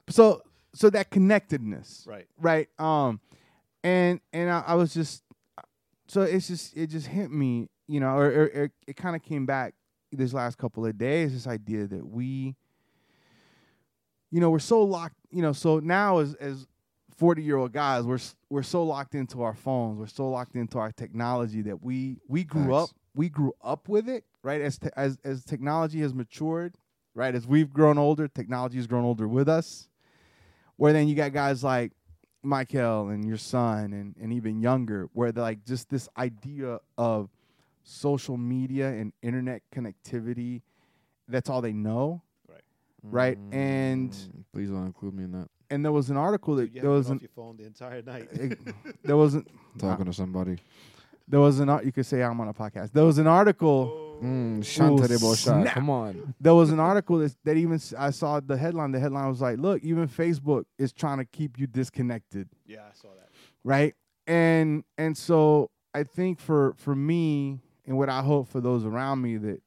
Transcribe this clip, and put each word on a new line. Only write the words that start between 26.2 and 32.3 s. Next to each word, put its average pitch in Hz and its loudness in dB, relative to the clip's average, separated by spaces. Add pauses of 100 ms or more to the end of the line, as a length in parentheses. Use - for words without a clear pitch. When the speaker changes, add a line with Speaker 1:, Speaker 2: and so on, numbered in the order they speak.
Speaker 1:
right? 127 -2
As 117 -4
we've 143 4
grown 147 6
older, 147 2
technology 127 -6
has 120 -4
grown 120 0
older 110 0
with 135 2
us. - -2 (920)
Where 147 6
then 151 4
you 147 2
got 143 0
guys 139 0
like 127 0 (500)